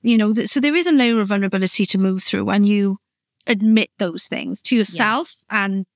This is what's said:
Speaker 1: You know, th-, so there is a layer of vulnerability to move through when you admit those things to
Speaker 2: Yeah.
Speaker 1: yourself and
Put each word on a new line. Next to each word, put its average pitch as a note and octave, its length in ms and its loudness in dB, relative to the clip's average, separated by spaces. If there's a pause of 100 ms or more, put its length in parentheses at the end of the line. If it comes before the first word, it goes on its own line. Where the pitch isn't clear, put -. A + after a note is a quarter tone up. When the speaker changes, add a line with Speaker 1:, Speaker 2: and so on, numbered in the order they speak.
Speaker 1:
You A#3 160 2
know, G#3+ 160 2
th-, G#3+ 160 -2
so - 100 -2
there D4 160 2
is F4 120 0
a F4 40 2
layer A#3+ 280 4
of G3+ 100 0
vulnerability G3 580 0
to - 100 0
move F#3+ 260 0
through - 220 -2
when G3+ 180 2
you G3+ 360 0 (500)
admit A3 480 2
those F3 300 -4
things - 340 -8
to - 140 -2
Speaker 2:
Yeah. A#3 40 4
Speaker 1:
yourself G#3+ 720 -2
and G3 360 -2 (100)